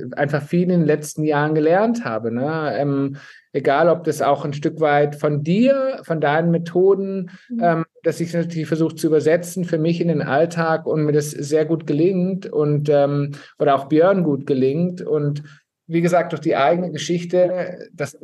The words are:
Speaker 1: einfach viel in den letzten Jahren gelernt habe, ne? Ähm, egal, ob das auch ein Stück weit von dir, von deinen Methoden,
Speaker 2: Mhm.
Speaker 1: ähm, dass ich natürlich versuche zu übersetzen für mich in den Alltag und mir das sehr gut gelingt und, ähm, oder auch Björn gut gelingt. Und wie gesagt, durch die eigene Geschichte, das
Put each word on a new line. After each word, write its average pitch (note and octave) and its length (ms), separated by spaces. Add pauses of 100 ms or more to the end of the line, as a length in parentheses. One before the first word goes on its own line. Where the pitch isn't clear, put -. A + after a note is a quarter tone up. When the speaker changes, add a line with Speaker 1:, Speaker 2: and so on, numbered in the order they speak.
(180)
Speaker 1:
einfach D3 260
viel F3 200
in F3+ 60
den F3 160
letzten D3+ 380
Jahren D3+ 320
gelernt G3+ 480
habe, A2+ 300
ne? C#3+ 440
Ähm, C#3 380 (380)
egal, D3 340
ob E3+ 160
das D3+ 180
auch C#3 220
ein D3 80
Stück D#3+ 300
weit D3 340
von D3 280
dir, C4 600
von E3 160
deinen D#3 320
Methoden, F#3+ 800 (160)
Speaker 2:
Mhm. A#3 140
Speaker 1:
ähm, E3 240 (180)
dass D#3+ 160
ich E3+ 140
natürlich E3+ 340
versuche D#3+ 280
zu - 120
übersetzen D#3+ 560
für E3+ 140
mich E3+ 240
in E3+ 80
den D3+ 120
Alltag E3 640
und D3+ 200
mir D3 80
das D3 180
sehr D3+ 320
gut D#3 240
gelingt F3+ 580
und, D3 440
ähm, C#3+ 420 (260)
oder D3 180
auch C#3 100
Björn F3 400
gut C#3 200
gelingt. D3+ 560
Und D3 420 (440)
wie E3 140
gesagt, E3+ 320
durch D3 80
die E3 140
eigene E3+ 360
Geschichte, F3 1000
das - 300